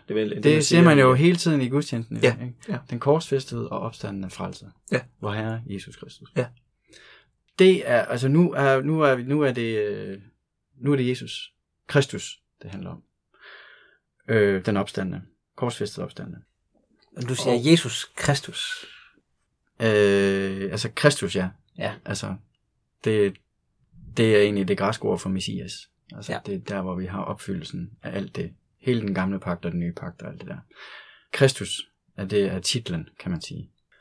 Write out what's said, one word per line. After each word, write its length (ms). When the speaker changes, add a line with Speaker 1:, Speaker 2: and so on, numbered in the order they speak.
Speaker 1:
Det 100
er 40
vel 140
det, 80
Speaker 2:
Det 100
Speaker 1:
man 100
Speaker 2:
siger 180
Speaker 1:
siger. 20
Speaker 2:
man 160
jo 140
hele 240
tiden 240
i 80
gudstjenesten 480
i 20
Speaker 1:
Ja. 200
Speaker 2:
dag, 80
ikke? 80
Speaker 1:
Ja. 100
Speaker 2:
Den 100
korsfæstede 720
og 100
opstandende 500
frelser. 380
Speaker 1:
Ja. 100
Speaker 2:
Vor 120
Herre 320
Jesus 300
Kristus. 400
Speaker 1:
Ja. 100
Speaker 2:
Det 300
er, 160
altså 220
nu 260
er, 280
nu 200
er 140
vi, 80
nu 180
er 100
det, 260
øh, 300
nu 140
er 40
det 140
Jesus 440
Kristus, 520
det 100
handler 200
om. 120
Øh, 380
den 120
opstandne. 440
Korsfæstede 480
opstandne. 340
Speaker 3:
Du 60
siger 180
Speaker 2:
Og 120
Speaker 3:
Jesus 500
Kristus. 680
Speaker 2:
Øh, 920
altså 240
Kristus, 400
ja. 140
Speaker 3:
Ja. 160
Speaker 2:
Altså, 300
det, 320
det 180
er 60
egentlig 260
det 100
græske 280
ord 140
for 100
Messias. 600
Altså, 180
Speaker 3:
Ja. 120
Speaker 2:
det 100
er 40
der, 220
hvor 140
vi 100
har 160
opfyldelsen 680
af 120
alt 200
det. 180
Hele 200
den 120
gamle 260
pagt 260
og 60
den 80
nye 140
pagt 280
og 80
alt 100
det 80
der. 100
Kristus, 600
at 140
det 140
er 140
titlen, 500
kan 120
man 100
sige. 300